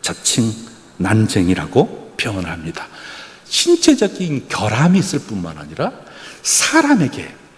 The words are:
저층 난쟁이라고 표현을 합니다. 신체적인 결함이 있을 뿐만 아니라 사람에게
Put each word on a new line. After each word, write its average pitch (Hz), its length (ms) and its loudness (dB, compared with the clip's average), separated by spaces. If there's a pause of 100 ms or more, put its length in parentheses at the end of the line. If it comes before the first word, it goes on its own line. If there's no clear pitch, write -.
저층 - 500 -2 (460)
난쟁이라고 92 1200 0
표현을 92 320 -6
합니다. 82 360 -10 (580)
신체적인 196 1040 2
결함이 127 500 2
있을 151 220 0
뿐만 87 380 -8
아니라 78 340 -6 (500)
사람에게 240 920 2 (220)